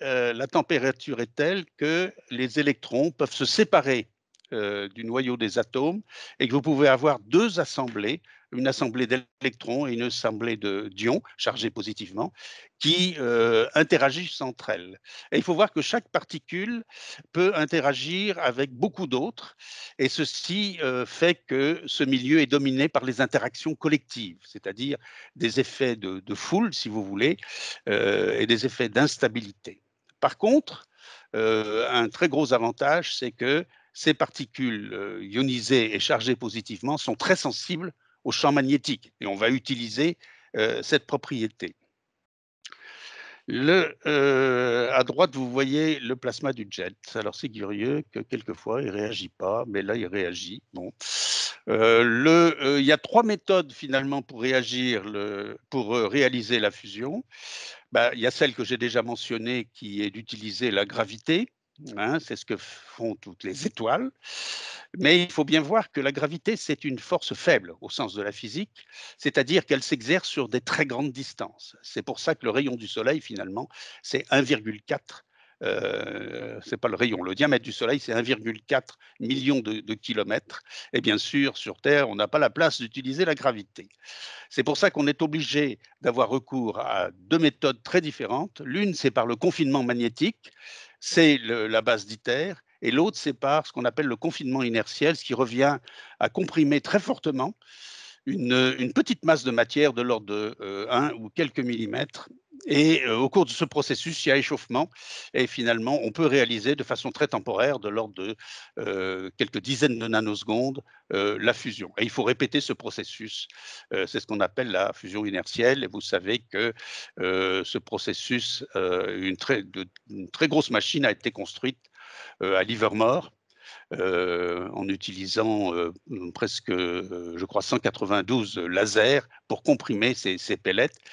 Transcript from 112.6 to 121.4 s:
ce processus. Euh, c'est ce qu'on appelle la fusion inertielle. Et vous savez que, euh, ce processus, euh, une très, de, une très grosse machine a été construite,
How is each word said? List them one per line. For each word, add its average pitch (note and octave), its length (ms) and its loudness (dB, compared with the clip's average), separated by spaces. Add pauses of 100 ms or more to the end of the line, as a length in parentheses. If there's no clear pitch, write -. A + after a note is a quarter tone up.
ce - 120 -6
processus. - 720 -10 (460)
Euh, F#2+ 120 0
c'est - 140 -6
ce - 80 -10
qu'on G#2+ 140 -4
appelle A2+ 300 -2
la G2 220 0
fusion G#2 320 -8
inertielle. A#2 580 0
Et A2 40 -6
vous G#2 140 -10
savez G2 380 -2
que, A2+ 340 -2 (460)
euh, F#2 440 0
ce - 140 -6
processus, - 880 -6 (100)
euh, F#2 460 -2
une F#2+ 160 -2
très, A2+ 260 0
de, F#2+ 240 -10 (220)
une F#2 200 -12
très - 180 0
grosse D3 240 2
machine C3+ 340 0
a A2+ 60 4
été - 200 -6
construite, - 480 -8 (640)